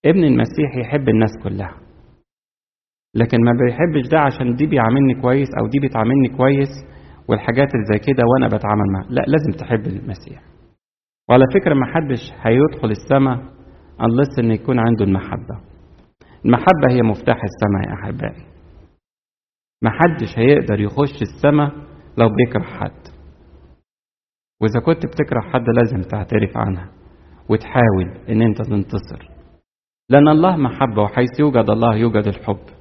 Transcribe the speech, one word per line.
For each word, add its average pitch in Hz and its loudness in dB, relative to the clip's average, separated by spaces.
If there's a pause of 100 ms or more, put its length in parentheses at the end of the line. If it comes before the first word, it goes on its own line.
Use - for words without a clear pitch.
ابن 175 4
المسيح 127 0
يحب 131 -2
الناس 110 2 (140)
كلها، 98 -8 (1400)
لكن 117 2
ما 120 4 (140)
بيحبش 143 -2
ده 156 4
عشان 123 0
دي 139 0
بيعاملني 131 2
كويس 131 0 (140)
أو 110 -2
دي 139 -2
بتعاملني 123 2
كويس 139 2 (580)
والحاجات 120 0
اللي 107 0
زي 107 0
كده 131 0
وأنا 127 2 (100)
بتعامل 104 0 (100)
معاه. 95 -4
لا، 127 -2
لازم 147 0
تحب 110 -4
المسيح. - -12 (880)
وعلى 127 6 (100)
فكرة 190 2
ما 131 0
حدش 139 -4 (100)
هيدخل 120 0
السماء 135 0 (640)
unless 123 0
إن 117 2
يكون 120 -2
عنده 113 2
المحبة. 92 -4 (920)
المحبة 139 4
هي 123 2
مفتاح 110 0
السماء 101 -2
يا - -8 (100)
أحبائي. - -10 (1400)
ما 113 2
حدش 156 -2
هيقدر 120 2
يخش 139 -2
السماء 143 0 (460)
لو 113 4
بيكره 107 0
حد. - -12 (1600)
وإذا 110 0
كنت 165 0
بتكره - -2
حد 120 -2
لازم 117 0
تعترف 104 -2
عنها 95 -4 (580)
وتحاول 104 0 (120)
إن 110 0
أنت 110 2
تنتصر، - -6 (840)
لأن 143 8
الله 165 4
محبة، 123 -2
وحيث 120 -2
يوجد 123 2
الله 113 2
يوجد 110 0
الحب. 98 -6 (220)